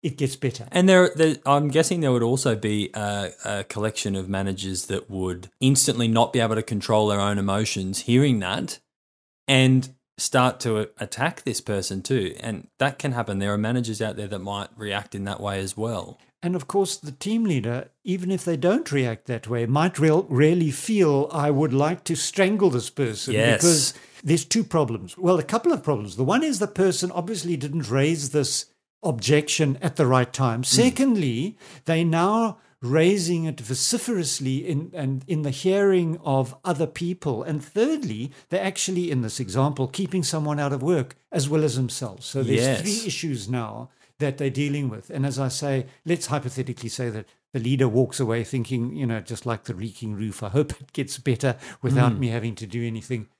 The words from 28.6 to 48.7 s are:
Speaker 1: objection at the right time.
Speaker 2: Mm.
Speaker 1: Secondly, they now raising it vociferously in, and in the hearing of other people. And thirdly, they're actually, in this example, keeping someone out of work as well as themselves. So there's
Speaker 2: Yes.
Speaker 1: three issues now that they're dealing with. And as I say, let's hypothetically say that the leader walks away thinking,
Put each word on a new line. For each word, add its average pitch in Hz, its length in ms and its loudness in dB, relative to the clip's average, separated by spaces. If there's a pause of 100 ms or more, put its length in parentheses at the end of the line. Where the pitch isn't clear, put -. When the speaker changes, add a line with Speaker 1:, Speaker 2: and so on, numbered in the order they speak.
Speaker 1:
objection 143 800 2
at 151 160 -2
the 151 100 4
right 127 260 4
time. 123 300 0
Speaker 2:
Mm. - 40 -2
Speaker 1:
Secondly, 214 880 2 (300)
they 165 180 2
now 190 540 2 (220)
raising 165 640 2
it 147 160 -6
vociferously 135 960 -2 (100)
in, 156 260 -4
and 135 320 -4
in 156 160 -2
the 143 80 -2
hearing 185 760 2
of 135 300 0 (100)
other 160 220 0
people. 160 560 -4
And 156 220 -4
thirdly, 202 640 -2 (200)
they're 190 140 -2
actually, 185 460 -2
in 127 120 0
this 110 180 -6
example, 131 480 0
keeping 190 340 -2
someone 147 380 -2
out 143 120 -2
of 127 100 -4
work 151 340 0 (160)
as 143 160 0
well 156 160 2
as 127 100 0
themselves. 120 520 -4
So - 180 -2
there's 113 160 2
Speaker 2:
Yes. 123 200 2
Speaker 1:
three 214 280 -2
issues 123 400 -6
now 117 420 -6 (300)
that 139 180 -2
they're 139 120 -2
dealing 143 380 -2
with. 110 220 -10
And 139 160 -2
as 131 120 -2
I 135 100 -2
say, 131 380 -2 (180)
let's 170 220 -2
hypothetically 127 640 -6
say 123 220 -6
that 107 160 -10 (260)
the 117 80 -2
leader 127 280 2
walks 123 320 2
away 117 240 0
thinking, 123 520 -4